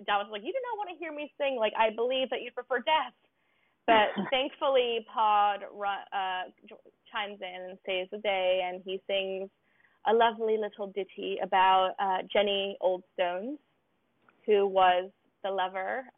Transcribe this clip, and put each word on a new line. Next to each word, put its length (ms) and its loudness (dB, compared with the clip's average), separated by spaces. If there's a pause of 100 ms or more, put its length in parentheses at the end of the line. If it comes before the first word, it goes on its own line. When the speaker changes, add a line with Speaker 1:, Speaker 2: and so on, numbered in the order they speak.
Speaker 1:
Davos 240 0
was 80 -14
like, 80 -10
"You 80 -6
do 160 -4
not 80 -6
wanna 220 -8
hear 120 -8
me 300 -10
sing. 160 -2
Like, 180 0
I 140 2
believe 400 -2
that 140 -6
you 80 -12
prefer 340 -4
death." 320 0 (720)
But 260 6
Speaker 2:
<laughs> 160 -4
Speaker 1:
thankfully, 840 0
Pod 500 2 (120)
ru-, 400 -6
uh, 300 -4 (260)
j-, 60 -20 (360)
chimes 300 -8
in 200 -10 (100)
and 120 -16
saves 280 -4
the 80 -8
day, 440 2
and 220 -6
he 220 -6
sings 420 -4 (560)
a 80 4
lovely 460 2
little 340 -6
ditty 480 -6
about, 560 4
uh, 240 0 (100)
Jenny 480 0
Oldstones, 800 -2 (880)
who 220 6
was 420 4 (340)
the 60 -4
lover 560 -4 (120)